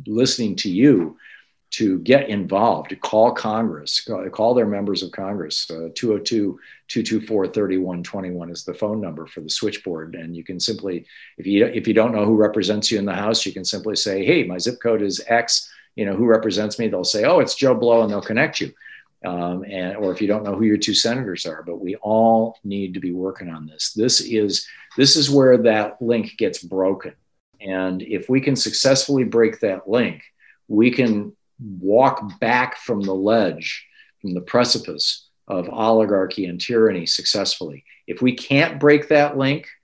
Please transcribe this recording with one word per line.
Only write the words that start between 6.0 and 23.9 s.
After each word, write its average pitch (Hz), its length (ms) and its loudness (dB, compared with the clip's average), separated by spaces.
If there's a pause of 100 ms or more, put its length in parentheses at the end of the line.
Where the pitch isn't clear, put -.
oh 101 60 0
two, 104 380 -2 (300)
two - 160 -4
two 110 160 -2
four, 101 280 -2
thirty-one 92 540 -2
twenty-one 90 480 -10
is 85 140 -14
the 90 100 -10
phone 107 280 -4
number 80 240 -10
for - 160 -16
the 78 80 -10
switchboard. 85 680 -6
And 82 220 -12
you 82 60 -14
can 92 160 -12
simply, 92 460 -6 (320)
if 85 80 -14
you, 101 200 4
if 123 220 -2
you 110 60 2
don't 113 200 4
know 104 100 0
who 107 120 4
represents 107 540 2
you 110 80 2
in 101 80 -2
the 95 80 -2
House, 104 320 0
you 95 60 -4
can 92 140 -12
simply 101 300 -4
say, 95 300 -2
"Hey, 147 180 4
my 90 140 -6
zip 123 240 -4
code 110 200 2
is 98 260 -2
X, 117 420 2 (260)
you 107 100 -4
know, 98 100 -2
who 117 100 2
represents 107 540 2
me?" 113 80 0
They'll 92 160 -2
say, 107 220 0
"Oh, 170 140 6
it's - 160 0
Joe 131 200 4
Blow," 117 280 4
and 107 60 0
they'll 101 120 -2
connect 135 400 -2
you. - 100 -6 (540)
Um, 90 400 -4
and, 98 320 -6
or 95 160 -2
if 101 80 -8
you 104 60 0
don't 107 160 0
know 101 120 -4
who 110 100 2
your 104 120 4
two 104 160 -2
senators 117 540 -2
are, 78 160 -10
but 85 180 -10
we 95 140 -6
all 113 680 2
need 101 300 -6
to 95 60 -8
be 90 120 -4
working 92 380 -6
on 80 160 -12
this. - 260 -8